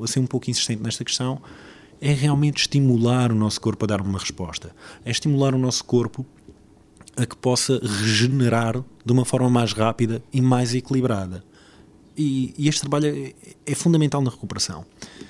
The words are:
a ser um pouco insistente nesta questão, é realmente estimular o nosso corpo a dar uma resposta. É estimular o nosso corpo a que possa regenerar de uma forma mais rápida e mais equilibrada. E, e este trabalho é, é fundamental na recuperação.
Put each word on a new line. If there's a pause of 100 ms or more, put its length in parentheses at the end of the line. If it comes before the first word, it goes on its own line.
a
ser
um
pouco
insistente
nesta
questão, (600)
é
realmente
estimular
o
nosso
corpo
a
dar
uma
resposta. (300)
É
estimular
o
nosso
corpo (880)
a
que
possa
regenerar (220)
de
uma
forma
mais
rápida (100)
e
mais
equilibrada. (720)
E,
e
este
trabalho
é, (320)
é
fundamental
na
recuperação. (440)